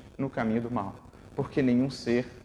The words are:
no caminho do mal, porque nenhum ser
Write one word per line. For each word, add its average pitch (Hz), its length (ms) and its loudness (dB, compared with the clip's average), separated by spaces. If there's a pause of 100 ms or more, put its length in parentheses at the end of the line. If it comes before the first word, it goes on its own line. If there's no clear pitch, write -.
(180)
no 135 100 0
caminho 117 340 0
do 117 100 -4
mal, 98 240 -4 (400)
porque 143 260 0
nenhum 127 280 4
ser 120 360 0 (180)